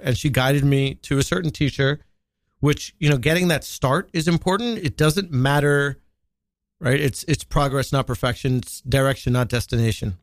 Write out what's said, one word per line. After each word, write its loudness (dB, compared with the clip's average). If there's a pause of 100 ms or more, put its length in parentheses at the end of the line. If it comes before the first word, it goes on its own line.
and 0
she -2
guided 2
me 2
to -4
a 2
certain -2
teacher, -2 (580)
which, -2
you 2
know, 4
getting 2
that 0
start -2
is -2
important. 0
It -4
doesn't 2
matter, 2 (800)
right? 0
It's, -2
it's -2
progress, -2
not 0
perfection. -2
It's -8
direction, 0
not 2
destination. -2